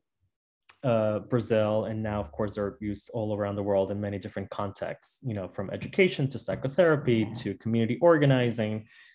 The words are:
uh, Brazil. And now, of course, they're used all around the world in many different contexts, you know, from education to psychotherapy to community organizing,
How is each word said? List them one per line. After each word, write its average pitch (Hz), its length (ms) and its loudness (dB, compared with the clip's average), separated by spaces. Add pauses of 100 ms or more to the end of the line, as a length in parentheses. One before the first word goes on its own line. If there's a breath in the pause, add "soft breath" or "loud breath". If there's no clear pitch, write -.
(840)
uh, 110 360 2
Brazil. 107 680 0
And 110 160 -4
now, 104 200 -2
of - 100 -8
course, 107 240 -4
they're 101 260 -4
used 104 320 -8
all 107 220 -2
around 101 200 -2
the 101 80 -4
world 98 280 2
in 101 100 -4
many 101 160 -4
different 98 320 -8
contexts, - 760 -8
you 120 100 -4
know, 92 140 -4
from 95 220 -8
education 135 600 2
to - 100 -8
psychotherapy 139 960 2
to 101 200 -6
community 113 460 0
organizing, 123 840 4 (280 soft breath)